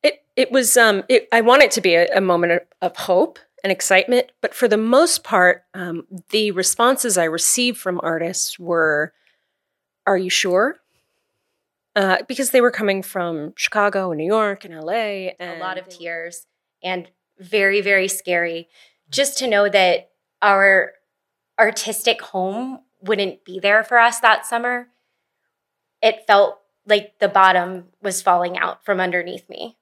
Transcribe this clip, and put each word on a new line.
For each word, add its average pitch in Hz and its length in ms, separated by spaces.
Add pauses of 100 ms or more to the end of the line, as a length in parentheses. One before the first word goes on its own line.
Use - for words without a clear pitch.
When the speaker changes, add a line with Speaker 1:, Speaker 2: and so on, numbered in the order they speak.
Speaker 1:
It, 294 200 (120)
it 254 160
was, 254 260
um, 214 320
it, 254 220
I 233 100
want 254 220
it 220 80
to 208 100
be 175 140
a, 170 200
a 196 60
moment 175 320
of, 175 60 (220)
of 175 160
hope 185 420 (240)
and 196 80
excitement, 190 600 (100)
but - 120
for 240 140
the 214 100
most 240 460
part, 180 400 (100)
um, 180 320 (240)
the 214 220
responses 226 680
I 170 60
received 170 560
from 180 240
artists 165 560
were, 156 540 (920)
"Are 196 120
you 180 120
sure?" 202 480 (1160)
Uh, 190 220 (100)
because 262 240
they 254 100
were 240 100
coming 196 300
from 170 540
Chicago 202 560
and 156 60
New 156 80
York 202 400
and 170 80
L 160 180
A. 202 480
Speaker 2:
A 170 200
lot 185 180
of 185 80
Speaker 1:
And 185 80
Speaker 2:
tears 170 540 (360)
and 180 260 (300)
very, 196 420
very 190 280
scary. 170 580 (420)
Just 277 280
to 262 100
know 202 220
that 185 400 (320)
our 196 520 (680)
artistic 226 600
home 214 580 (220)
wouldn't 196 440
be 185 140
there 202 240
for 240 160
us 233 220
that 220 240
summer, 247 440 (1120)
it 220 260
felt 202 320 (260)
like 208 340
the 196 100
bottom 185 560 (160)
was 190 200
falling 180 360
out - 260
from 190 160
underneath 180 500
me. - 320